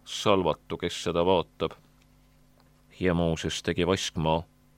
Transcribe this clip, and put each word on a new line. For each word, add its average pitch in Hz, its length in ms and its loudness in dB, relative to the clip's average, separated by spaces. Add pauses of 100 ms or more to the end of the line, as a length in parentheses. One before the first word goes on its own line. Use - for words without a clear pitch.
salvatu, 87 720 0
kes - 260 -6
seda 85 220 0
vaatab.“ 82 460 0 (1300)
Ja 92 140 2
Mooses 82 500 -2
tegi 85 240 0
vaskmaa 82 560 0 (340)